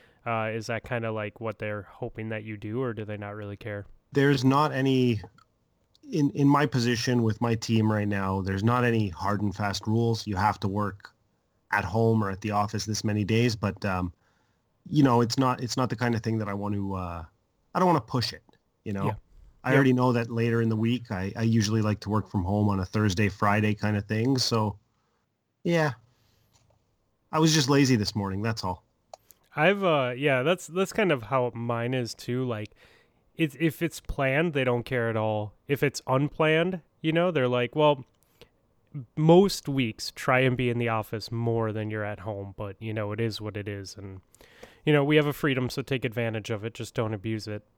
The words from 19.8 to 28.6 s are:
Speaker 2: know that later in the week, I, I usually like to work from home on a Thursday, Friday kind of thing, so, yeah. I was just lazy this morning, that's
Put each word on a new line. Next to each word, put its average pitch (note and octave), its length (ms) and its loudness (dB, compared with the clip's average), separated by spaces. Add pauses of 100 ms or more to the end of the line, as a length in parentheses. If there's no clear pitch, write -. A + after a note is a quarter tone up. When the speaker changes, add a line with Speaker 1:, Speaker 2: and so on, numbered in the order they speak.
Speaker 2:
know B2+ 200 4
that A#2 180 -2
later A#2 320 0
in A2+ 60 2
the A2 80 0
week, A#2 340 -2
I, G2 260 -4
I A2+ 60 -4
usually A2+ 400 2
like G#2 180 0
to - 80 -12
work G#2 220 -2
from G2 140 -2
home G#2 240 2
on G2 100 0
a F#2+ 60 -2
Thursday, G#2 440 2
Friday G#2 460 2
kind G#2 220 -2
of G2+ 100 -2
thing, A#2 320 0
so, A2 400 -2 (840)
yeah. D#3+ 300 0 (1400)
I D#3+ 60 0
was D#3+ 140 6
just D3+ 160 2
lazy C#3 280 6
this G#2 180 0
morning, G2 280 -4
that's A2 220 -4